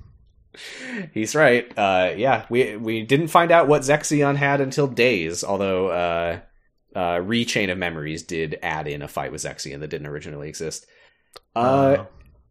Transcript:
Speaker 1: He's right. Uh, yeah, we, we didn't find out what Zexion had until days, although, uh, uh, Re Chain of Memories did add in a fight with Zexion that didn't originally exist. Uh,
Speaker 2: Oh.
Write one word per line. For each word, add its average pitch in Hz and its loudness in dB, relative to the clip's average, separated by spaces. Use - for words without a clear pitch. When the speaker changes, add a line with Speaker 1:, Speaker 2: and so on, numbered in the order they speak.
Speaker 1:
He's 107 -2
right. 127 4
Uh, 92 2
yeah, 113 2
we, 117 0
we 113 -4
didn't 139 2
find 170 6
out 165 8
what 147 4
Zexion 143 2
had 143 0
until 139 0
days, 110 0
although, 95 0
uh, 85 -2
uh, 87 0
Re 113 0
Chain 107 0
of 92 -4
Memories 80 -6
did 80 -6
add 78 -6
in 73 -8
a 71 -10
fight 69 -8
with 76 -12
Zexion 69 -10
that 76 -10
didn't 73 -10
originally 73 -12
exist. 78 -10
Uh, 135 4
Speaker 2:
Oh. - -16